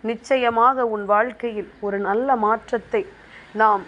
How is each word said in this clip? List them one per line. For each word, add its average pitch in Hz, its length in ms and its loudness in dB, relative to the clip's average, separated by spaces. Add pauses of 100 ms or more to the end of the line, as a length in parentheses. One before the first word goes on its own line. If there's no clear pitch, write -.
நிச்சயமாக 240 760 2 (100)
உன் 202 180 -6
வாழ்க்கையில் 220 560 -2 (160)
ஒரு 202 120 -4 (100)
நல்ல 247 280 0 (100)
மாற்றத்தை 220 560 -2 (600)
நாம் 208 260 4